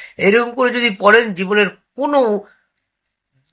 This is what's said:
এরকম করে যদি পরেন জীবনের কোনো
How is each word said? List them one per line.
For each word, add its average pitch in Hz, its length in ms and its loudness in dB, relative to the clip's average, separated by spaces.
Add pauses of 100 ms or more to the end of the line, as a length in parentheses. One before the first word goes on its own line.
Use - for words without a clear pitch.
(160)
এরকম 233 340 2
করে 247 200 -2
যদি 240 200 -2
পরেন 208 440 2
জীবনের 190 320 -2 (300)
কোনো 254 480 -2 (1080)